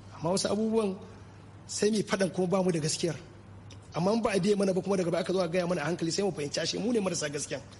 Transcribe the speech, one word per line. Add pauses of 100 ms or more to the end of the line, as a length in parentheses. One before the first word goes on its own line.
(160)
Amma
wasu
abubuwan (720)
sai
mu
faɗan
kuma
ba
mu
da
gaskiyar. (800)
Amma
in
ba
a
biye
mana
ba
kuma
daga
baya
aka
zo
a
gaya
mana
a
hankali,
sai
mu
fahimci
ashe
mu
ne
marasa
gaskiya. (180)